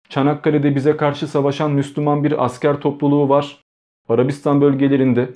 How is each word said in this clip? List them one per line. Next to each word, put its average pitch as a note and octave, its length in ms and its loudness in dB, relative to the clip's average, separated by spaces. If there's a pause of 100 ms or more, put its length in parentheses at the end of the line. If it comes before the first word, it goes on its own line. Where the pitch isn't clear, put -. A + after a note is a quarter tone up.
Çanakkale'de D3 680 0
bize D3 220 0
karşı D3 300 -2
savaşan C#3+ 440 -2
Müslüman D3 520 -2
bir C#3+ 220 0
asker D3 340 -2
topluluğu C#3+ 500 0
var. C#3+ 320 0 (480)
Arabistan C#3+ 520 0
bölgelerinde, C3+ 760 2